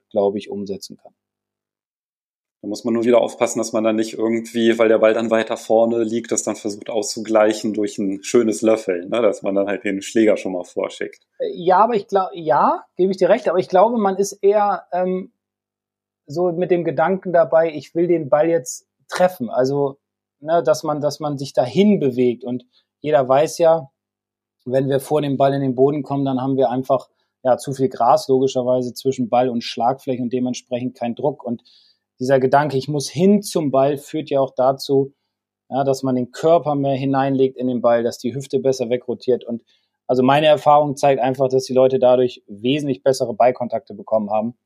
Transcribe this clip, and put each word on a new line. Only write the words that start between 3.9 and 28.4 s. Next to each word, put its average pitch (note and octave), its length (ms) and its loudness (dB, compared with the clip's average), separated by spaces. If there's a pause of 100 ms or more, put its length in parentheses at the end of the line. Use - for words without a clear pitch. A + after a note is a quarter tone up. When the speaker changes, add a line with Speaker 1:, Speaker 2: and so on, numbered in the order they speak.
Speaker 2:
nicht A2 180 -4
irgendwie, A2+ 680 0
weil A2+ 80 4
der A2 120 4
Ball A2 140 4
dann A2+ 160 -2
weiter A2+ 280 0
vorne A#2 460 2
liegt, A#2 280 -4
das G#2+ 120 -4
dann G#2+ 120 -4
versucht G#2 340 -10
auszugleichen G#2+ 840 0
durch G#2 240 -6
ein G2 260 -4
schönes A2 380 2
Löffeln, G2 480 0
ne? A2+ 120 -2
Dass G2+ 200 2
man G2 140 -2
dann G2 120 0
halt G2 160 -4
den G2 180 -4
Schläger G#2+ 360 2
schon F#2+ 160 -8
mal F2 100 -6
vorschickt. - 640 -8 (140)
Speaker 1:
Äh, F3 140 -6
ja, F3+ 260 2
aber A3+ 160 2
ich G3+ 120 -4
glaub, F#3+ 260 -2
ja, E3+ 520 0 (100)
gebe F#3+ 160 0
ich F3+ 60 -6
dir F3 120 4
recht, G#3 200 2
aber E3 100 0
ich D3+ 80 -2
glaube, G#3+ 300 4
man F#3+ 180 0
ist G3 180 -4 (100)
eher, G3+ 400 2 (100)
ähm, F#3 380 -4 (960)
so F3 240 -2
mit F3 200 -2
dem F3 120 0
Gedanken E3 500 -2
dabei, E3 400 2
ich D3 220 -12
will E3+ 120 0
den E3 220 0
Ball D3+ 200 4
jetzt - 380 -4 (200)
treffen. F3+ 420 -2
Also, C#3 480 0 (420)
ne, E3 240 0
dass D3+ 200 0
man, D3+ 180 -4
dass C#3+ 180 -2
man D3 180 -6
sich C3+ 160 -10
dahin F3 460 4
bewegt. B2 440 0
Und B2 220 -8 (340)
jeder C#3+ 280 2
weiß D3 320 2
ja, E3 300 2 (760)
wenn C3+ 240 0
wir C3+ 100 2
vor D3+ 220 -2
dem C#3 160 -2
Ball C#3 160 2
in C#3 80 -2
den C3 140 -2
Boden C#3 280 2
kommen, C#3 220 -4
dann C3 160 -2
haben C3+ 160 -2
wir B2+ 120 2
einfach, C3 400 -2 (340)
ja, B2+ 140 2
zu C#3 160 -8
viel C3 160 0
Gras B2+ 380 2
logischerweise B2+ 680 0